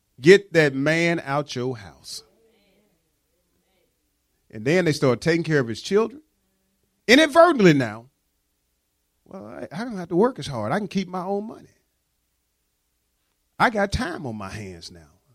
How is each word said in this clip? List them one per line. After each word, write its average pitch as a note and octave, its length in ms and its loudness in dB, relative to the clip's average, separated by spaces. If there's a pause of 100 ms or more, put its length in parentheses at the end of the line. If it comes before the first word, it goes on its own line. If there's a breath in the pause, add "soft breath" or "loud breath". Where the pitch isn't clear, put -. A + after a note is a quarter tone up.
(200)
Get E3+ 320 6
that D3+ 220 2
man E3 500 0
out C#3+ 320 -6
your B2+ 220 -8
house. - 440 -20 (2250)
And A2 160 -10
then F3 180 2
they D#3 80 0
start B2 300 0
taking E3+ 200 0
care D#3 180 0
of A#2 80 -4
his A2 120 -10
children. A3 400 -2 (880)
Inadvertently C#4+ 640 6
now. A#2+ 380 -2 (1120)
"Well, F#3+ 220 -18
I, - 260 -16
I G3 120 -10
don't A#3+ 120 -10
have F3 140 -10
to E3+ 60 -2
work A#3+ 220 2
as D3 80 -10
hard. A2+ 240 -6
I - 80 -2
can G#3+ 100 -8
keep F#3+ 200 -6
my F3+ 160 -10
own G3+ 240 -6
money. - 200 -20 (1900)
I B3 120 2
got G3+ 220 -4
time F3 340 -8
on A2 100 -10
my G2 140 -12
hands F#2 400 -16
now. D#2+ 200 -20 (240)